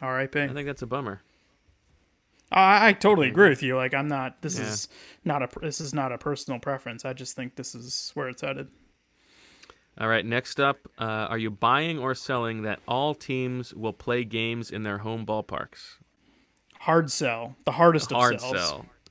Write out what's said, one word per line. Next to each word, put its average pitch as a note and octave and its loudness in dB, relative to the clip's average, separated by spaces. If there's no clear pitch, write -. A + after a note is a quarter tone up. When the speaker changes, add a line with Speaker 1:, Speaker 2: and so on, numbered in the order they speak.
Speaker 1:
R C3 -2
I C3+ 0
P. D3 -2
Speaker 2:
I C#3+ 0
think C#3 -8
that's C#3 -8
a B2 -6
bummer. A2+ -6
Speaker 1:
I, G3 8
I G#3 8
totally F#3+ 4
Speaker 2:
Mm-hmm. B2 -2
Speaker 1:
agree F#3+ 10
with C3 2
you. B2+ 0
Like, B2+ 0
I'm C#3+ 0
not. C3+ -6
This D3+ -4
Speaker 2:
Yeah. A2 -4
Speaker 1:
is G#2+ -6
not C#3+ 0
a. B2 -2
This D3+ -6
is C#3+ -8
not C3+ -2
a A#2+ -8
personal C#3+ -6
preference. B2 -8
I C3 -6
just C3 -10
think B2+ -10
this - -10
is B2 -8
where C#3 -6
it's B2+ -12
headed. C#3 -8
Speaker 2:
All A2 -2
right. A2+ 2
Next A#2 -4
up, C#3 2
uh, A2+ -6
are A2+ -4
you A2 -4
buying C#3+ 0
or C3 -2
selling A#2 -4
that G#2+ -4
all C#3 -2
teams B2+ -6
will A2 -6
play B2 -4
games A2+ -4
in G#2+ -8
their G2+ -4
home A2 -6
ballparks? - -8
Speaker 1:
Hard D#3+ 4
sell. A#2+ -4
The C#3+ 0
hardest E3+ 6
of C3+ -2
Speaker 2:
Hard A#2+ 6
Speaker 1:
sells. B2 -4
Speaker 2:
sell. E2+ -2